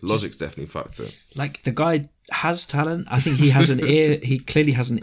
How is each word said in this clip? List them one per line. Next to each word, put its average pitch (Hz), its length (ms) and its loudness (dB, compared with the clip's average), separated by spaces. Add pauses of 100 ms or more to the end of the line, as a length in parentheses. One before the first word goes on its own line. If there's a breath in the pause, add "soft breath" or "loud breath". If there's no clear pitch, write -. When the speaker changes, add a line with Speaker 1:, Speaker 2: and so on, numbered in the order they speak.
Speaker 1:
just - 120 -18
Speaker 2:
Logic's 107 240 -2
definitely 71 300 -8
fucked - 340 -8
it. 55 120 -12 (220)
Speaker 1:
Like, 143 300 -8
the 123 80 -2
guy 151 360 -2 (220)
has - 380 2
talent. 160 420 -2
I 127 80 0
think 135 200 0
he 143 120 6
has 135 200 6
an 127 100 0
Speaker 2:
<laughs> - 40 -4
Speaker 1:
ear. 151 380 2
He 131 160 -2
clearly 151 340 0
has 120 200 0
an 113 100 -4